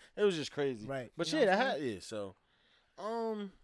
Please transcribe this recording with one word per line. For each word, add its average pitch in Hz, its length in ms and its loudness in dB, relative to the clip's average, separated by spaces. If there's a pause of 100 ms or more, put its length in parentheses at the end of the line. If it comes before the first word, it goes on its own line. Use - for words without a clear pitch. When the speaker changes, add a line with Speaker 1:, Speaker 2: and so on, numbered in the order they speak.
(160)
Speaker 1:
It 202 80 0
was 196 120 6
just 143 160 -4
crazy. 131 340 -2
Speaker 2:
Right. 131 300 -6
Speaker 1:
But 165 160 -2
Speaker 2:
You 311 60 2
know 277 60 8
Speaker 1:
yeah, 190 60 6
Speaker 2:
what - 20 6
I'm 196 140 4
Speaker 1:
that 220 120 0
Speaker 2:
saying? 151 80 -4
Speaker 1:
had, 113 80 0
yeah, 87 80 -8
so, 101 320 -8 (640)
um, 214 540 -4 (120)